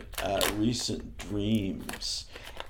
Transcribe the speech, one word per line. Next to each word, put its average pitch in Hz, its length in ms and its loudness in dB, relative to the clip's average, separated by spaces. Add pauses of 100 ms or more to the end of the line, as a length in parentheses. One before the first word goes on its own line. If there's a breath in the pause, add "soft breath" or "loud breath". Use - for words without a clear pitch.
(220)
uh, 95 200 4 (140)
recent 110 600 0
dreams. 101 1080 0 (440 loud breath)